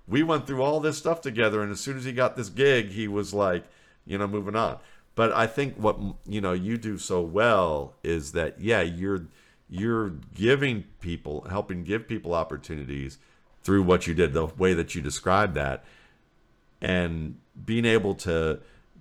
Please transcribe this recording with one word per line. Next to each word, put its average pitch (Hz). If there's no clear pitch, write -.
we 127
went 160
through 131
all 147
this 151
stuff 165
together. 110
And 101
as 95
soon 135
as 127
he 131
got 127
this 113
gig, 123
he 107
was 101
like, 95
you 98
know, 101
moving 101
on. 104
But 117
I 113
think 131
what, 107
you 104
know, 95
you 95
do 110
so 90
well 87
is 78
that, 82
yeah, 104
you're, 87
you're 110
giving 123
people, 76
helping 92
give 107
people 95
opportunities 71
through 98
what 90
you 82
did, 80
the 80
way 92
that 82
you 85
described 90
that, 69
and 82
being 117
able 104
to, 80